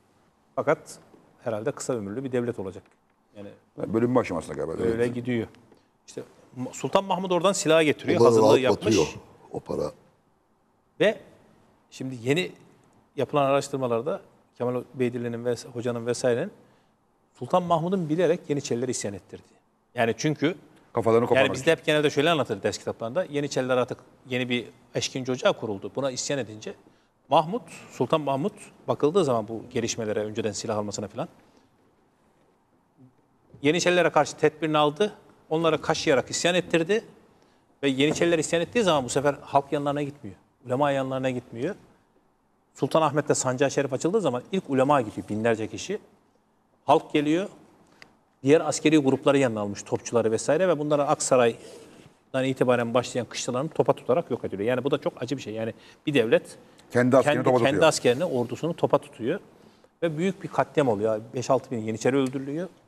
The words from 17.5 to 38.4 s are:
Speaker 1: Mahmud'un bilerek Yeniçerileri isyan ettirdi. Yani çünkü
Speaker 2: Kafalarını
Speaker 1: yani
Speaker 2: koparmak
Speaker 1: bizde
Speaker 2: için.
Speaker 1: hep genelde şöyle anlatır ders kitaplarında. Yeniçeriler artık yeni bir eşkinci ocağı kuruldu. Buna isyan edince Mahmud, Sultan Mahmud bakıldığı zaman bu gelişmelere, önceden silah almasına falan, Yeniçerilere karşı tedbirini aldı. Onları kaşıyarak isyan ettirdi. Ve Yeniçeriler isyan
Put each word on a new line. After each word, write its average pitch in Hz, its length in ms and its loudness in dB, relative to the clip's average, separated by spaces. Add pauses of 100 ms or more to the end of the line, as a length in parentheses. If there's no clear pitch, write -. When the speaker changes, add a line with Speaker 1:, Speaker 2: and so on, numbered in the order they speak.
Speaker 1:
Mahmud'un 170 460 0
bilerek 170 400 2
Yeniçerileri 127 420 -2
isyan 107 240 -6
ettirdi. - 280 -18 (520)
Yani 117 240 2
çünkü 151 360 0 (380)
Speaker 2:
Kafalarını 113 280 4
Speaker 1:
yani 120 80 2
Speaker 2:
koparmak 135 240 4
Speaker 1:
bizde 131 100 -6
Speaker 2:
için. 160 100 4
Speaker 1:
hep 160 140 -2
genelde 151 240 4
şöyle 143 200 2
anlatır 120 320 0
ders 104 160 -2
kitaplarında. 127 460 -6
Yeniçeriler 139 520 -2
artık 120 220 -2 (300)
yeni 123 200 -2
bir 123 180 -2 (280)
eşkinci 131 380 -4
ocağı 165 200 0
kuruldu. 104 440 -8
Buna 135 140 -4
isyan 135 300 -6
edince 107 340 -12 (540)
Mahmud, 165 340 2 (280)
Sultan 156 300 0
Mahmud 139 320 -2 (360)
bakıldığı 147 360 2
zaman 117 240 0
bu 113 220 -10
gelişmelere, 110 500 -4
önceden 107 320 -4
silah 107 260 -6
almasına 104 300 -6
falan, 135 200 -10 (2250)
Yeniçerilere 170 480 4
karşı 151 260 2
tedbirini 151 420 0
aldı. 151 340 2 (380)
Onları 160 300 0
kaşıyarak 147 500 0
isyan 175 240 0
ettirdi. 175 500 0 (760)
Ve 143 60 2
Yeniçeriler 151 500 2
isyan 170 240 -2